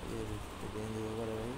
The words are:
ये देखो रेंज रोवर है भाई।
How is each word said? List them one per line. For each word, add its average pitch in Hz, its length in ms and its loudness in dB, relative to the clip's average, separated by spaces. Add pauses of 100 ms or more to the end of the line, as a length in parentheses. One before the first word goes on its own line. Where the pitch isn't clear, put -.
(120)
ये 113 100 2 (100)
देखो 104 340 -2 (100)
रेंज 110 280 0
रोवर 110 260 2
है 110 80 2
भाई। 120 200 0